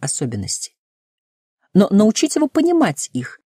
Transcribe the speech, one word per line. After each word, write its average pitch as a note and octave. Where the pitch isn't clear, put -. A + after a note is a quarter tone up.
особенности, -
но G3
научить A3
его D4+
понимать D#4
их -